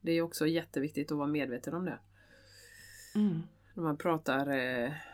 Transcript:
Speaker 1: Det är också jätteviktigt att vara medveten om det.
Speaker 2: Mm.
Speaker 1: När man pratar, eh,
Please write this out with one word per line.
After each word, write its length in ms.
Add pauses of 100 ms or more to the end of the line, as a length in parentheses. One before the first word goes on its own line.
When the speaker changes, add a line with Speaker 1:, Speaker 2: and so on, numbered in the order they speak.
Speaker 1:
Det 120
är 100
också 240
jätteviktigt 680
att 60
vara 100
medveten 460
om 100
det. 140 (1160)
Speaker 2:
Mm. 280 (320)
Speaker 1:
När 80
man 140
pratar, 520 (100)
eh, 320 (220)